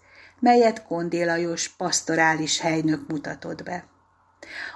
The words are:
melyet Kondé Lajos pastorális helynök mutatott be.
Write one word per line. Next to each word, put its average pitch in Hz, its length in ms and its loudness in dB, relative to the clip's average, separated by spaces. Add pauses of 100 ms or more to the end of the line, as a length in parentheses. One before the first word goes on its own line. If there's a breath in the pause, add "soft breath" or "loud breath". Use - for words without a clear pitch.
(400 soft breath)
melyet 240 440 6
Kondé 170 400 -2
Lajos 170 440 -2
pastorális 160 920 0
helynök 156 480 -2
mutatott 160 560 -8
be. 180 220 -10 (920 loud breath)